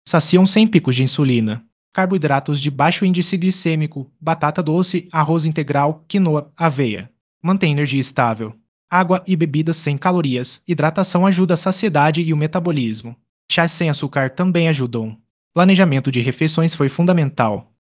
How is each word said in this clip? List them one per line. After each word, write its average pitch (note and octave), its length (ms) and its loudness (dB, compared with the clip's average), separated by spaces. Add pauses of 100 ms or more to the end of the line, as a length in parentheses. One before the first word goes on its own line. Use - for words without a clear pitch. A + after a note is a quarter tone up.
Saciam F3+ 400 4
sem G#3+ 220 4
picos D#3 300 2
de C3 80 0
insulina. A#2 600 0 (280)
Carboidratos D3 680 -2
de C#3+ 100 -4
baixo D3 340 0
índice F#3 320 0
glicêmico: D#3+ 720 -2 (100)
batata D#3 420 -2
doce, F3 500 -2
arroz D#3 320 2
integral, D3+ 640 -2
quinoa, D#3 480 0
aveia. B2+ 540 -2 (320)
Mantém F3+ 300 0
energia C#3+ 280 0
estável. A2+ 540 -2 (360)
Água F#3 360 0
e F#3+ 100 0
bebidas D#3 400 -2
sem C#3+ 200 -2
calorias. C3+ 720 -2
Hidratação F3 580 0
ajuda F3+ 300 2
a - 20 0
saciedade D#3+ 640 0
e D#3+ 120 0
o D3+ 40 0
metabolismo. D3 800 -4 (340)
Chás E3+ 220 2
sem E3+ 160 -2
açúcar C#3 420 -2
também F3 380 0
ajudam. A#2+ 480 -4 (380)
Planejamento F3 560 4
de B2+ 100 0
refeições D#3+ 540 0
foi C#3 140 0
fundamental. C#3 840 0 (200)